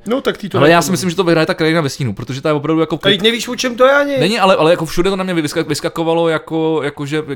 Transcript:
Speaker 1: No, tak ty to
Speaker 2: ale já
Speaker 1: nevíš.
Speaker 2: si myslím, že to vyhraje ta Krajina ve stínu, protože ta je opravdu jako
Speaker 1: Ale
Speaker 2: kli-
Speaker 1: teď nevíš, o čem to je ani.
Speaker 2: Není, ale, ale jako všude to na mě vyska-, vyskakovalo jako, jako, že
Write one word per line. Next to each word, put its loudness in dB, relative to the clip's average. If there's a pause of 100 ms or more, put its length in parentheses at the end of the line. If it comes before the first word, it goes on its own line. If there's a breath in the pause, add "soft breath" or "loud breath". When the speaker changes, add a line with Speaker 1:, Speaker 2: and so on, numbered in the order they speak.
Speaker 1:
No, -2
tak -4
ty -10
to -2
Speaker 2:
ale 6
já 6
Speaker 1:
nevíš. 2
Speaker 2:
si -2
myslím, 0
že -4
to 0
vyhraje 2
ta -2
Krajina 0
ve -2
stínu, -4
protože -8
ta -2
je 2
opravdu 0
jako -2
Speaker 1:
Ale 2
Speaker 2:
kli- 2
Speaker 1:
teď -6
nevíš, 0
o -6
čem -4
to 6
je 6
ani. 2
Speaker 2:
Není, 0
ale, 4
ale 4
jako 2
všude -2
to -2
na -4
mě -4
vyska-, -2
vyskakovalo -2
jako, -2
jako, -6
že -4 (120)